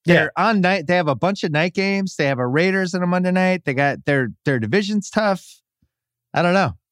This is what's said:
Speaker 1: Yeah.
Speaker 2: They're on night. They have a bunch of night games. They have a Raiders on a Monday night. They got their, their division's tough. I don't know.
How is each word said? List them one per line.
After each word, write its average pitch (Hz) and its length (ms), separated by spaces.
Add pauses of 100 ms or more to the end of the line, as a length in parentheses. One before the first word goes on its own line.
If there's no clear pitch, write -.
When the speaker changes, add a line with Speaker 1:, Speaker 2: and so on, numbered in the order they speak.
Speaker 1:
Yeah. 170 80
Speaker 2:
They're 151 240
on 208 240
night. 180 240
They 180 100
have 170 120
a 139 60
bunch 190 300
of 180 60
night 156 240
games. 196 420
They 151 100
have 139 120
a 123 80
Raiders 180 480
on 180 80
a 180 40
Monday 180 260
night. 185 340
They 139 80
got 139 320
their, 135 220 (180)
their 139 120
division's 190 520
tough. 208 500 (720)
I - 100
don't 175 120
know. 175 180 (200)